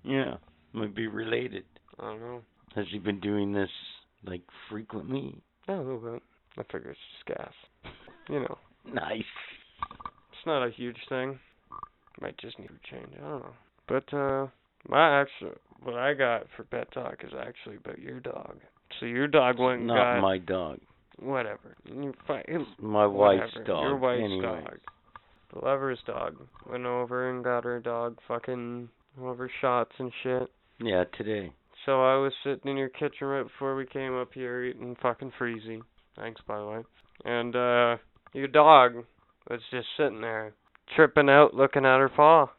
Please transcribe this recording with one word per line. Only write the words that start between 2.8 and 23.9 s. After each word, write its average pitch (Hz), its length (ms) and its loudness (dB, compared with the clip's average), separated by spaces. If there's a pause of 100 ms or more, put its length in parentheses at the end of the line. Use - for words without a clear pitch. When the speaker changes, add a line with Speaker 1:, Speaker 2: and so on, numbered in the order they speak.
Speaker 2:
he 104 80 -10
been 98 220 -4
doing 101 320 -2
this, 98 160 -2 (560)
like, 90 160 -12 (300)
frequently? 110 680 -10 (320)
Speaker 1:
Yeah, 196 80 -6
a 165 60 -8
little 127 160 -8
bit. 117 240 -12 (360)
I - 40 -10 (100)
figure 67 180 -10
it's 69 100 -18 (140)
just - 240 -12
gas. - 140 -14 (760)
You 143 120 -6
know. - 180 -8 (260)
Speaker 2:
Nice. - 380 -8 (1080)
Speaker 1:
It's - 140 -14
not 139 200 0
a 117 40 -2
huge 120 260 -10 (120)
thing. 131 300 -6 (840)
Might - 180 -12
just - 200 -16
need 101 100 -18
to - 220 -20
change. 127 280 -16
I 147 100 -16
don't 143 140 -12
know. - 120 -18 (340)
But, 135 280 -4
uh, 135 300 -2 (420)
my 143 320 6
actual, - 320 -6 (300)
what 120 140 -8
I 135 180 0
got 120 320 0 (100)
for 107 80 -16
Pet 120 280 -10
Talk 127 320 -10
is - 140 -18
actually - 380 -14
about - 240 -16
your 127 200 -14
dog. - 360 -14 (440)
So 127 60 -8
your 127 220 -2
dog 127 300 6
went 127 220 2
and 117 80 -4
Speaker 2:
Not 123 260 4
Speaker 1:
got 120 60 2
Speaker 2:
my 95 180 2
dog. 87 400 -6 (400)
Speaker 1:
Whatever. 120 680 -8
You 139 280 -10 (140)
fi-, - 220 -6
it, 160 180 -6 (140)
Speaker 2:
My 107 260 4
wife's 101 480 6
Speaker 1:
whatever. 113 100 -12
Speaker 2:
dog. 82 200 -2
Speaker 1:
Your 139 120 0